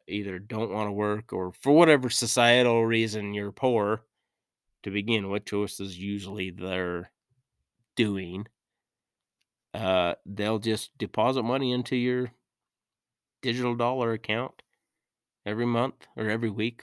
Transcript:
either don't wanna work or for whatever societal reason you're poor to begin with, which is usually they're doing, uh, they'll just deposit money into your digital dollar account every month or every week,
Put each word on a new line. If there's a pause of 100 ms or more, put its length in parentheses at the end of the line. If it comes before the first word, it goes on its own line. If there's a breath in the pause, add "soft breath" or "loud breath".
either
don't
wanna
work
or
for
whatever
societal
reason
you're
poor (800)
to
begin
with,
which
is
usually
they're (800)
doing, (1300)
uh, (120)
they'll
just
deposit
money
into
your (1080)
digital
dollar
account (840)
every
month
or
every
week,